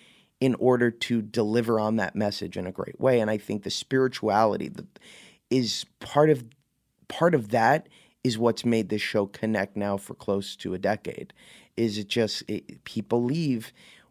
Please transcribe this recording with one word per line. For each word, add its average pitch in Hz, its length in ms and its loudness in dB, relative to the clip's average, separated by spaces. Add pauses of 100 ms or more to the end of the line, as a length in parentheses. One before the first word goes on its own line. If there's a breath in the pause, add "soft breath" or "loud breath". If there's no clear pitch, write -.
(400 soft breath)
in 131 160 2
order 120 340 4
to 117 320 -2
deliver 110 560 0
on 107 180 0
that 95 200 -2
message 101 400 -4
in 92 100 -6
a 92 60 -8
great - 260 -10
way. 123 220 4
And 107 100 0
I 110 60 0
think 104 260 -6
the 95 80 -6
spirituality 110 960 0
that - 300 -16 (520 loud breath)
is 120 340 0 (160)
part 156 300 4
of, 127 140 2 (640)
part 170 260 2
of 110 160 0
that 123 380 4 (360 soft breath)
is 117 140 0
what's 117 260 2
made 113 240 2
this 107 140 -2
show 101 240 0
connect 107 500 -4
now 101 220 -2
for - 160 -12
close 98 420 -4
to - 160 -8
a 92 60 -6
decade, - 560 -4 (420 soft breath)
is 110 220 0
it 101 100 -8
just, - 400 0
it, - 360 -10
people 120 380 -2
leave 131 500 -2 (380 soft breath)